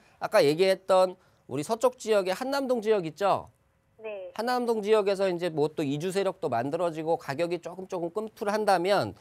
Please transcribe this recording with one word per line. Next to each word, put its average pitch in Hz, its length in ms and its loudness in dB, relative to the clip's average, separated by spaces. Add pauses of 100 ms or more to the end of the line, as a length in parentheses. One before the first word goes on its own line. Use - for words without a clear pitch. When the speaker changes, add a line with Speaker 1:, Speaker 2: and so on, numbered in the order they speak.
(200)
Speaker 1:
아까 190 260 4
얘기했던 185 720 4 (320)
우리 143 160 -6
서쪽 226 340 0
지역의 196 360 0
한남동 262 480 -2
지역 208 260 0
있죠? 147 420 -2 (480)
Speaker 2:
네. 202 380 -12
Speaker 1:
한남동 233 480 -2
지역에서 196 460 2
이제 175 200 -2
뭐 156 260 0
또 170 60 -2
이주 147 300 -4
세력도 190 380 -2
만들어지고 156 680 -2
가격이 170 420 -4
조금 180 280 -12
조금 170 240 -6
끔투를 214 420 -4
한다면 185 680 2